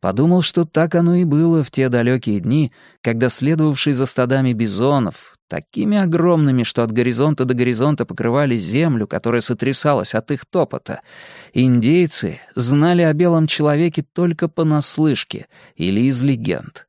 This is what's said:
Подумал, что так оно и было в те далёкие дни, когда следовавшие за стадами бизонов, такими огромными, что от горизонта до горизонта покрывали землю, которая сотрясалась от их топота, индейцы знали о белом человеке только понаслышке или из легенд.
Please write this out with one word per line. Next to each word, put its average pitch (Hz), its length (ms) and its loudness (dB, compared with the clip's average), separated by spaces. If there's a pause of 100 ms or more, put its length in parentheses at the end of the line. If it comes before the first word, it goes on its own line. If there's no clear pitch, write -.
Подумал, 147 380 2
что 170 240 0
так 160 300 0
оно 170 180 4
и 180 100 2
было 160 400 2
в - 60 -14
те 131 180 0
далёкие 120 500 0
дни, 131 340 0 (280)
когда 117 300 0
следовавшие 151 640 0
за 127 100 0
стадами 131 480 0
бизонов, 113 880 -2 (100)
такими 208 480 -4
огромными, 165 640 2
что 117 200 -2
от 110 100 -2
горизонта 127 540 0
до 127 80 0
горизонта 123 500 0
покрывали 123 540 -2
землю, 113 480 -2
которая 117 340 -2
сотрясалась 127 720 -2
от 110 160 -4
их 139 140 -6
топота, - 560 -6 (540)
индейцы 127 840 2 (160)
знали 147 460 2
о 160 140 2
белом 165 320 2
человеке 151 680 0
только 170 340 -2
понаслышке 156 1000 -2 (280)
или 95 280 -2
из 127 200 0
легенд. 113 680 -4